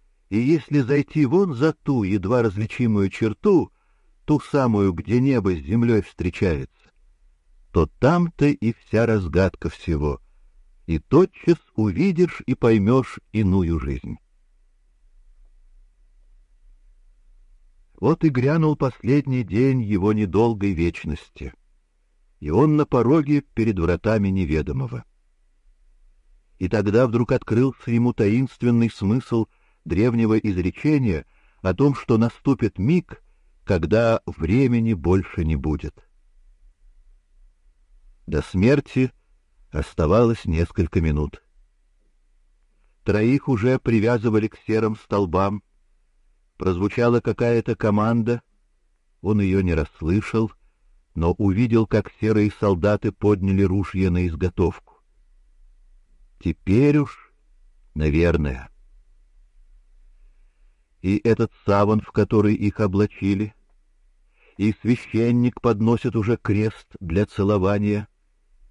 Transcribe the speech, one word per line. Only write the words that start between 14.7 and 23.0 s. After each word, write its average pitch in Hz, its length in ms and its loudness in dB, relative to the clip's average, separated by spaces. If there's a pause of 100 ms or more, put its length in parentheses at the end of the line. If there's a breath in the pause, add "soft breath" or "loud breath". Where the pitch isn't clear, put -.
Вот 147 260 0
и 160 40 2
грянул 147 480 0
последний 131 640 -2
день 127 380 0
его 104 320 0
недолгой 104 600 0
вечности, 80 840 -6 (840)
и 73 100 -8
он 147 260 4
на 151 80 2
пороге 139 560 2 (140)